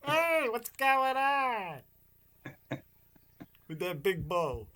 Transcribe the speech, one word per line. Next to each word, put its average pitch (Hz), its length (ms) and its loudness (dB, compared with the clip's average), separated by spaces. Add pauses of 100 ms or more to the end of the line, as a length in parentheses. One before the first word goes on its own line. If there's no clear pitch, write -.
Hey, 311 480 2
what's 226 200 -6
going 262 460 2
on? 254 600 0 (920)
<laughs> - 80 -6 (880)
With 160 100 -10
that 175 240 -6
big 170 260 0
bow. 143 480 -2